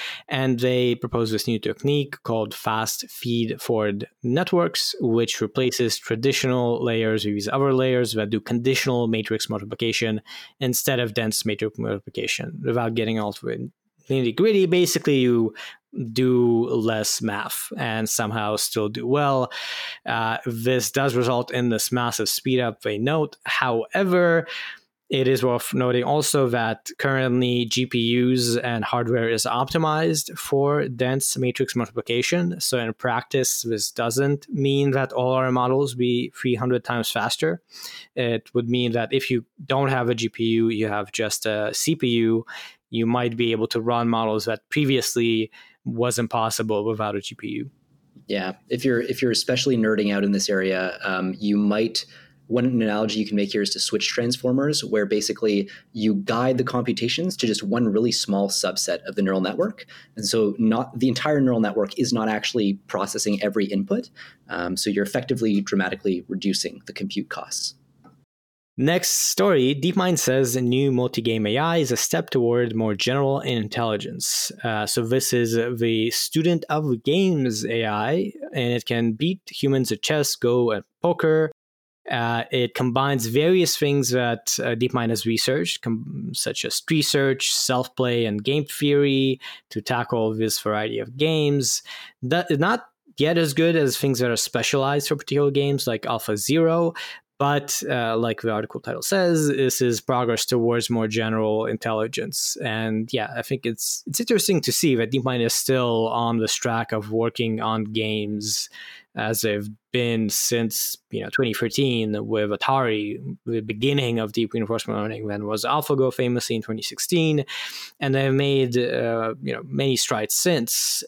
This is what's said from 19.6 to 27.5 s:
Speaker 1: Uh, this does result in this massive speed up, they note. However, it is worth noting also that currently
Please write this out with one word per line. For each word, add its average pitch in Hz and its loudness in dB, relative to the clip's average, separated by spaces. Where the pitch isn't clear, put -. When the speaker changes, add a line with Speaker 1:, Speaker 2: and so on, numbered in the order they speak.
Speaker 1:
Uh, 113 -2
this 120 0
does 135 2
result 123 0
in 123 0
this 110 0
massive 120 0
speed 127 0
up, 117 -2
they 107 -2
note. 147 0
However, 165 2
it 131 2
is 123 4
worth 120 0
noting 123 2
also 143 2
that 113 -2
currently 123 2